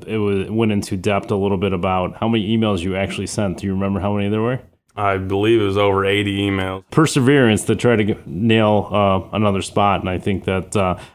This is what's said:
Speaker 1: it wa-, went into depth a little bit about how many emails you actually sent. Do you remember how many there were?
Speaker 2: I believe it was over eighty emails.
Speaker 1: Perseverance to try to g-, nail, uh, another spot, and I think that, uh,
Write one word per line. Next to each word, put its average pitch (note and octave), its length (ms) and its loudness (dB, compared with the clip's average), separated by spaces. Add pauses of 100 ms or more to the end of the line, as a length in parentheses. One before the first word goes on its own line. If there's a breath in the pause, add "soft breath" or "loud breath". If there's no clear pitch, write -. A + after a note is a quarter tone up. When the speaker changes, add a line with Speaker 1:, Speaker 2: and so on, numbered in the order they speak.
Speaker 1:
it A2 120 -6
wa-, G2+ 360 -2
went A2 200 2
into G2+ 240 -4
depth G2 340 -2
a G#2+ 60 0
little G2 200 0
bit G2 140 0
about F#2 460 -2
how A2 100 -2
many A2+ 300 0
emails G#2+ 240 0
you F#2 160 -4
actually F#2+ 300 -4
sent. G2 320 -4
Do G2 80 -6
you F#2+ 60 -2
remember G2 280 -2
how G2+ 120 -2
many G2+ 140 -2
there G#2+ 140 -2
were? B2 180 -2 (360)
Speaker 2:
I G2+ 220 0
believe G2+ 440 2
it - 20 0
was G2 140 0
over G2 260 2
eighty G2+ 460 0
emails. F#2+ 420 -4
Speaker 1:
Perseverance C3+ 720 4
to A2+ 100 2
try A#2+ 200 2
to G#2+ 80 2
g-, G2+ 220 -2
nail, G#2+ 640 2
uh, F#2+ 420 0
another G2 280 0
spot, G2+ 400 0
and F#2 80 -4
I F2+ 80 -2
think F#2 260 -4
that, F#2+ 320 -2
uh, F#2 220 0 (180 loud breath)